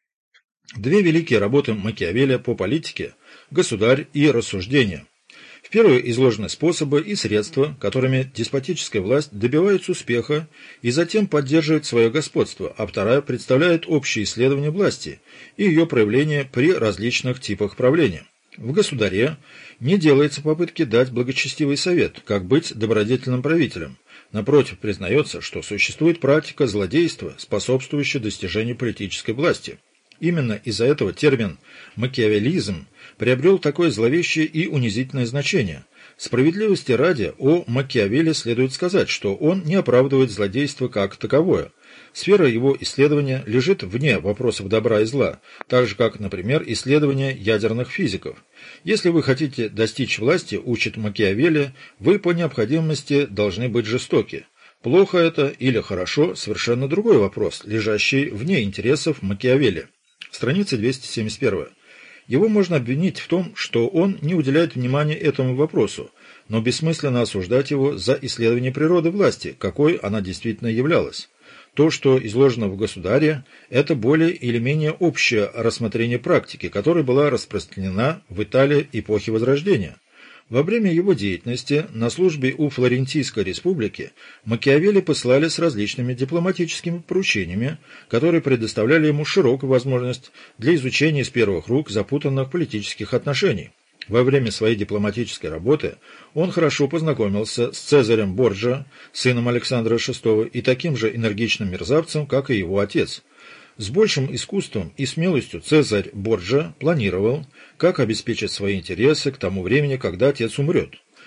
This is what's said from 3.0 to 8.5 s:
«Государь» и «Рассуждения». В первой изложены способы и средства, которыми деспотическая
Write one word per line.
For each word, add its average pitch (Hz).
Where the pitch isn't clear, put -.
«Государь» 135
и 147
«Рассуждения». 110
В -
первой 156
изложены 113
способы 151
и 208
средства, 120
которыми 131
деспотическая 131